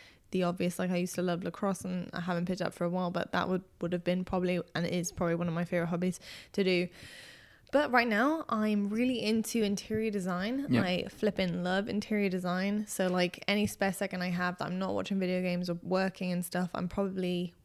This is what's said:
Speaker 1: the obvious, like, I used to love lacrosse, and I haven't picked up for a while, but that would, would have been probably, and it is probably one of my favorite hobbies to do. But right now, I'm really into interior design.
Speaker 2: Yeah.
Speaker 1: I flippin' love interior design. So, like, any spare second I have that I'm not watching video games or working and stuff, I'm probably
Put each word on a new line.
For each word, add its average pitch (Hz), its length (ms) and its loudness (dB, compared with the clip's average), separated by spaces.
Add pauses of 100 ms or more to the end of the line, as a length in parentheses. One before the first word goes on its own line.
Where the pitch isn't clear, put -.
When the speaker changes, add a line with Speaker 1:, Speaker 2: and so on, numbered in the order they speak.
(320)
Speaker 1:
the 185 120 2
obvious, 175 340 0
like, 180 140 0
I 180 60 2
used 180 180 -2
to 180 80 0
love 180 200 0
lacrosse, 190 380 -2
and 180 320 -4
I - 80 -6
haven't 175 240 0
picked 180 160 -2
up - 120 -2
for - 100 -4
a 175 60 0
while, 180 220 0
but 175 200 -2
that 180 180 0
would, 185 140 0 (180)
would 175 120 -2
have 175 100 -4
been 185 200 0
probably, 180 360 0 (160)
and 170 100 0
it - 80 -2
is 175 180 0
probably 170 240 0
one 175 120 0
of 165 60 -2
my 170 120 0
favorite 170 220 0
hobbies 175 320 0 (340)
to 202 100 0
do. 180 240 4 (840)
But 285 180 4
right 240 160 6
now, 262 400 2
I'm 214 400 2
really 233 340 0
into 220 400 2
interior 214 480 0
design. 202 600 -2
Speaker 2:
Yeah. 196 140 6
Speaker 1:
I 180 260 2
flippin' 180 560 0
love 190 240 2
interior 202 400 0
design. 185 580 0
So, 185 200 0
like, 180 380 2
any 208 220 2
spare 196 240 0
second 185 300 -4
I 180 80 -2
have 180 300 -2
that - 80 -2
I'm 180 120 -4
not 190 140 -2
watching 196 260 0
video 180 220 2
games 180 280 0
or 170 140 -2
working 185 480 0
and 175 140 0
stuff, 180 280 -2
I'm 180 140 -2
probably 180 680 -2 (120)